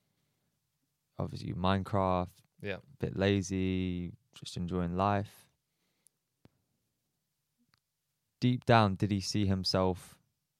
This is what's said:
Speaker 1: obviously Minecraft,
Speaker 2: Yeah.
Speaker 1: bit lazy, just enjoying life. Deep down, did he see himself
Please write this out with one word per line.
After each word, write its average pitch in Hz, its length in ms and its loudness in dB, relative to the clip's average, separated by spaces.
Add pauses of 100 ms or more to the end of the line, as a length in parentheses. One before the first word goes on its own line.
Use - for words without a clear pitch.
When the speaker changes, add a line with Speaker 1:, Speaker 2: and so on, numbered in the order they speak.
(1200)
Speaker 1:
obviously - 340 -6
Minecraft, 92 760 0 (320)
Speaker 2:
Yeah. 98 180 -8 (200)
Speaker 1:
bit - 180 -6
lazy, 92 960 0 (220)
just - 220 -14
enjoying 87 400 -2
life. 101 520 -2 (3000)
Deep 123 260 2
down, 110 300 6
did 98 140 0
he 101 100 0
see 104 260 -2
himself 92 720 0 (420)